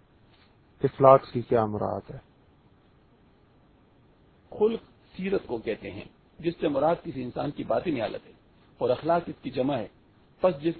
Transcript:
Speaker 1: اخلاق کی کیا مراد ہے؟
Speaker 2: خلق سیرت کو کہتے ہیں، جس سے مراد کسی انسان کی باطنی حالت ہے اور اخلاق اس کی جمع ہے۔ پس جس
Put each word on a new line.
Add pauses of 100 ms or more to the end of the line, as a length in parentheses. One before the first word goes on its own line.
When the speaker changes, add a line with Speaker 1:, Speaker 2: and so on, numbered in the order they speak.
(840)
Speaker 1:
اخلاق
کی
کیا
مراد
ہے؟ (2250)
Speaker 2:
خلق (360)
سیرت
کو
کہتے
ہیں، (340)
جس
سے
مراد (100)
کسی
انسان
کی
باطنی
حالت
ہے (460)
اور
اخلاق
اس
کی
جمع
ہے۔ (540)
پس
جس